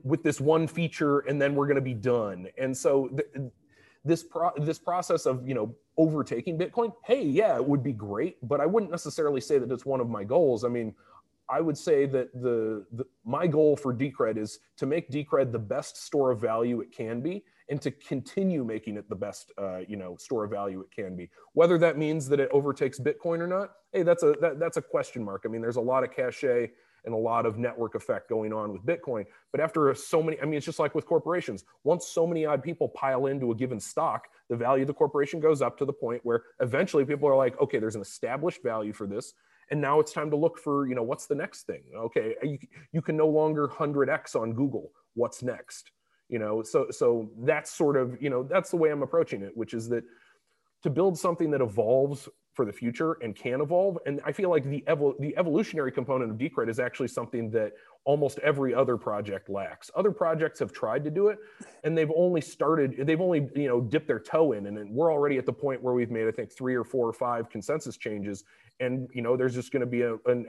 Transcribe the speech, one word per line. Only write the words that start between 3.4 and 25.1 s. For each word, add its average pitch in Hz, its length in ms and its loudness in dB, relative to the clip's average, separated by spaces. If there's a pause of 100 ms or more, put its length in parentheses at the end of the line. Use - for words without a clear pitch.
this 165 200 0
pro-, 170 340 -2
this 151 220 -2
process 175 480 0
of, 127 200 0
you 135 60 -4
know, 117 220 -2 (240)
overtaking 156 580 2
Bitcoin, 202 340 -2 (140)
hey, 254 180 4
yeah, 190 340 4
it 123 100 2
would 143 160 4
be 135 100 -2
great, 107 460 -4 (100)
but 139 140 2
I - 20 2
wouldn't 190 260 2
necessarily 147 520 -2
say 147 160 4
that 123 120 0
it's 123 140 -4
one 135 160 0
of 117 80 0
my 104 160 -4
goals. 127 400 4
I 120 40 2
mean, 117 260 -2 (560)
I 139 100 0
would 156 160 0
say 143 300 4
that 131 260 0
the, 113 600 -2
the, 120 120 -8 (220)
my 147 200 0
goal 151 300 6
for 131 160 -2
Decred 117 460 0
is 107 220 -8 (180)
to 139 80 -2
make 160 240 -2
Decred 139 420 0
the 117 60 -4
best 120 400 -6
store 139 320 0
of 113 100 0
value 117 400 0
it - 120 -12
can 117 280 -6
be 180 240 -6 (240)
and 143 140 -4
to 139 80 -2
continue 160 760 -4
making 110 320 -6
it 101 140 -12
the 107 40 -6
best, 101 440 -10
uh, 95 280 -6
you 104 100 -10
know, 90 200 -10
store 110 280 -4
of 101 60 -6
value 101 300 -4
it 95 100 -16
can 95 240 -8
be. 87 140 -12 (240)
Whether 170 260 6
that 160 200 4
means 156 320 0
that 143 100 4
it 135 120 2
overtakes 139 460 2
Bitcoin 156 420 -2
or 170 60 -2
not, 190 260 -4 (200)
hey, 190 100 2
that's 170 200 4
a, 151 180 8
that, 151 180 0
that's 165 200 -2
a 151 40 -4
question 135 400 -4